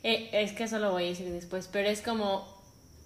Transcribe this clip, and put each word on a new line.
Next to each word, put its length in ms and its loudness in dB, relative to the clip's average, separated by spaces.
eh, 280 0
es 200 2
que 120 -4
eso 140 -2
lo 140 2
voy 120 2
a 40 0
decir 220 -6
después, 400 -4
pero 180 2
es 120 2
como, 460 0